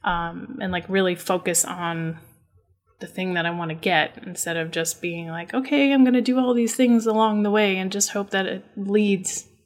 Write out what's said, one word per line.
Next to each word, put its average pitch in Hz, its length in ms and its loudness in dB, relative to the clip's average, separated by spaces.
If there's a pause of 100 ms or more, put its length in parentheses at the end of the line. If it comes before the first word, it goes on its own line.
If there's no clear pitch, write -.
um, 170 560 -4
and, 190 100 -4
like, 180 180 -4
really 185 280 2
focus 180 480 0
on 165 560 -4 (800)
the 180 80 -12
thing 185 260 -4
that 170 120 0
I 170 40 -2
wanna 170 240 -6
get 160 500 0
instead 170 320 -6
of 165 140 -4
just 165 320 -4
being 170 240 -8
like, 165 260 -10
"Okay, 277 400 2
I'm 269 120 6
gonna 247 180 4
do 254 160 2
all 254 160 2
these 233 220 2
things 240 280 4
along 220 380 2
the 208 80 2
way 202 260 4
and 190 140 -4
just 202 200 -2
hope 202 200 -4
that 190 160 -2
it 190 180 -8 (120)
leads 202 680 0 (220)